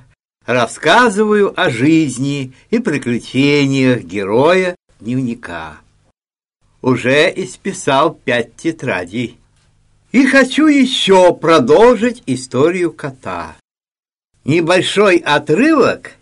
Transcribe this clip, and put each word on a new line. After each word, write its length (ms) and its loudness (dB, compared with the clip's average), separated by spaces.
рассказываю 1120 0
о 100 0
жизни 840 -2
и 100 0
приключениях 1200 0
героя 720 0
дневника. 800 -8
Уже 540 0
исписал 760 -4
пять 420 -6
тетрадей. 840 -8
И 140 2
хочу 420 2
ещё 680 2
продолжить 920 2
историю 680 -2
кота. 640 -12
Небольшой 720 0
отрывок 1040 0